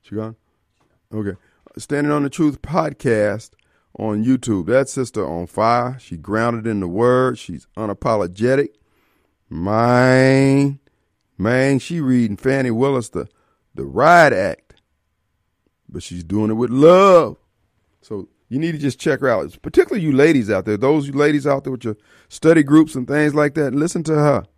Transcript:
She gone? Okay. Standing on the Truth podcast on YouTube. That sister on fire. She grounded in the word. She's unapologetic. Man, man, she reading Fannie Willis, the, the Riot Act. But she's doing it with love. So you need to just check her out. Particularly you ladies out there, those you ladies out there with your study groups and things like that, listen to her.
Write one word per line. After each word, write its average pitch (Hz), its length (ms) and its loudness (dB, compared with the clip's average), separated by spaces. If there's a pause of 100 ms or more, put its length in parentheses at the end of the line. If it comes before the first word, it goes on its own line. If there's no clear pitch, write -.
She - 120 -18
gone? 110 220 -10 (760)
Okay. 101 240 -8 (400)
Standing 147 360 -4
on 147 100 0
the 139 80 -4
Truth 151 320 -2
podcast 123 880 -2 (480)
on 107 260 -4
YouTube. 117 420 -2
That 131 220 -2
sister 110 380 -8
on 85 200 -8
fire. 120 540 -2
She - 160 -14
grounded 110 500 -4
in 107 140 -4
the 90 80 -6
word. 123 500 0
She's - 280 -14 (100)
unapologetic. 110 960 -2 (760)
Man, 131 1300 2 (600)
man, 131 400 0
she 170 220 -6
reading 120 360 0
Fannie 131 340 -2
Willis, 127 380 -2
the, 69 200 -10 (460)
the 69 100 -10
Riot 143 480 4
Act. 95 420 -4 (1120)
But - 140 -14
she's 87 220 -14
doing 107 260 -2
it 110 40 -2
with 113 160 -2
love. 165 680 6 (640)
So 98 280 -12 (200)
you 135 100 -4
need 165 140 -2
to 151 60 -8
just 139 200 -4
check 143 220 -2
her 135 80 0
out. 92 340 -2
Particularly 202 420 0
you 147 80 0
ladies 131 380 4
out 95 140 -2
there, 107 120 -2
those 139 300 0
you 139 60 -12
ladies 147 340 0
out 139 180 -2
there 135 80 -8
with 120 120 -12
your 107 120 -6 (320)
study 160 340 4
groups 156 320 4
and 127 120 -6
things 147 280 0
like 147 200 0
that, 139 200 -2
listen 160 300 -2
to 156 100 -2
her. 143 300 2 (140)